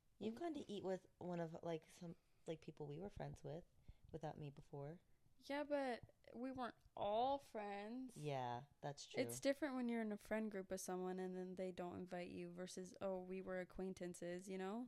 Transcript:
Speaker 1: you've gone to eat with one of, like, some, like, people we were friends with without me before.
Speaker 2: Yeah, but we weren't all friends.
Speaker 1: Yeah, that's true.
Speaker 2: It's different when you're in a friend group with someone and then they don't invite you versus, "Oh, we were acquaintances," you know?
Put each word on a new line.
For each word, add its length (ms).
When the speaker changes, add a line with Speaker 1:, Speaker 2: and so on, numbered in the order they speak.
Speaker 1:
you've 180
gone 160
to 160
eat 140
with 160
one 220
of, 220
like, 200
some, 140
like, 120
people 260
we 120
were 120
friends 340
with 180
without 260
me 160
before. 420
Speaker 2:
Yeah, 200
but 320
we 160
weren't 240
all 420
friends. 640
Speaker 1:
Yeah, 420
that's 240
true. 160
Speaker 2:
It's 180
different 360
when 120
you're 140
in 100
a 40
friend 220
group 200
with 100
someone 400
and 160
then 200
they 140
don't 260
invite 320
you 280
versus, 440
"Oh, 260
we 140
were 200
acquaintances," 880
you 100
know? 300